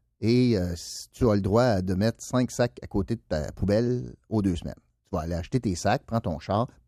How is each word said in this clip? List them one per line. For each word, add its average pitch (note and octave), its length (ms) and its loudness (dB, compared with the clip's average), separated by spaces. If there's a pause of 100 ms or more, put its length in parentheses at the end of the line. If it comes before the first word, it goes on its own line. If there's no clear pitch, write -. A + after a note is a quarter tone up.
(200)
et, A#2+ 380 4
euh, F2 160 0
s-, - 380 -12
tu B2 180 2
as G#2 60 4
le G#2 60 2
droit G#2 400 4
de F#2 120 -2
mettre G#2 300 0
cinq B2 260 0
sacs - 320 -2
à - 60 -14
côté G2+ 300 -2
de - 100 -18
ta D2+ 240 -4
poubelle A#2+ 640 0 (140)
aux A2 120 2
deux F#2+ 140 2
semaines. - 180 -8 (340)
Tu - 80 -6
vas D#2+ 60 -2
aller E2+ 140 -4
acheter E2+ 240 -2
tes G2+ 160 0
sacs, G#2+ 320 0
prends A2+ 120 -2
ton E2 200 -4
char, G#2 280 -2 (200)